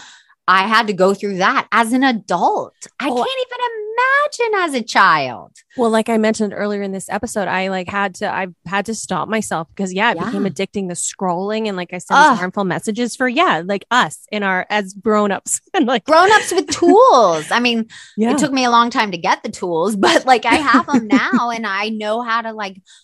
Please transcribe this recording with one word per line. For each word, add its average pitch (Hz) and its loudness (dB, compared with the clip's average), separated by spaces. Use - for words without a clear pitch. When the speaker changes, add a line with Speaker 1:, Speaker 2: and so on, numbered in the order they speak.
Speaker 1:
I 190 4
had 220 2
to 214 -2
go 190 2
through 196 -6
that 220 0
as 226 2
an 262 2
adult. 220 0
I 254 -4
Speaker 2:
Oh. - -4
Speaker 1:
can't 494 -2
even 494 -12
imagine 392 0
as 294 -4
a 226 -2
child. 151 2
Speaker 2:
Well, 226 2
like 220 2
I 233 2
mentioned 214 0
earlier 202 -4
in 196 -6
this 190 -10
episode, 208 -4
I, 190 -2
like, 185 -4
had 202 -4
to, 190 -6
I 190 -4
had 196 -2
to 226 -6
stop 160 -6
myself 202 -4
because, 190 -6
yeah, 208 0
it 160 -4
became 202 -4
Speaker 1:
Yeah. 190 -2
Speaker 2:
addicting, 196 -6
the 175 -8
scrolling 196 -6
and, 196 -6
like 180 -10
I 180 -10
said, - -6
Speaker 1:
Ugh. 285 6
Speaker 2:
these 220 0
harmful 185 -4
messages 208 -4
for, 254 -2
yeah, 247 0
like, 196 -4
us 226 -2
in 208 -4
our, 185 -2
as 202 -4
grown-ups 208 -2
<laughs> - -18
and, 320 2
like, 240 0
Speaker 1:
Grown-ups 381 4
with 359 0
tools. 285 6
I 214 2
mean, 233 0
Speaker 2:
Yeah. 220 0
Speaker 1:
it 294 0
took 269 0
me 262 0
a 240 2
long 233 4
time 226 0
to 196 -6
get 190 0
the 233 -8
tools, 180 -2
<laughs> - -
but, 240 2
like, 247 4
I 233 2
have 262 2
them 247 0
Speaker 2:
<laughs> - -
Speaker 1:
now, 262 0
and 226 -6
I 202 -4
know 214 -4
how 233 -2
to, 226 -8
like, 196 -10